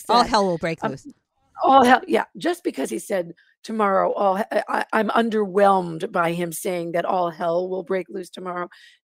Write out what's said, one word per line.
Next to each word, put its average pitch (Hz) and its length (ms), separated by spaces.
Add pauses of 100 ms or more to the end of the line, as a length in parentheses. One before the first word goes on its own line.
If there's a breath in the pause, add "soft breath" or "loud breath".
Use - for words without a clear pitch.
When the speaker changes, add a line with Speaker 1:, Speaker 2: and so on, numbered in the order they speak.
Speaker 1:
"All 233 140
Speaker 2:
said. 233 80
Speaker 1:
hell 208 160
will 175 140
break 165 240
Speaker 2:
Um, 220 80
Speaker 1:
loose." 269 160 (560)
Speaker 2:
all 269 200
hell, 247 240
yeah. - 180 (120)
Just 320 260
because 247 280
he 220 80
said, 175 340 (300 soft breath)
"Tomorrow, 196 480
all 196 240
he-," 208 160
I, 214 160
I, - 260
I'm 220 160
underwhelmed 196 1000
by 170 220
him 170 180
saying 170 400
that 170 140
all 180 260
hell 170 380
will 185 120
break 185 280
loose 185 200
tomorrow, 180 400 (340 loud breath)